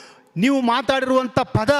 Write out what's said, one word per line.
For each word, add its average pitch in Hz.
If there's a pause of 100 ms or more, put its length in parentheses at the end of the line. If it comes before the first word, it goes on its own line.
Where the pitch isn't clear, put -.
(360)
ನೀವು 269
ಮಾತಾಡಿರುವಂಥ 262
ಪದ 226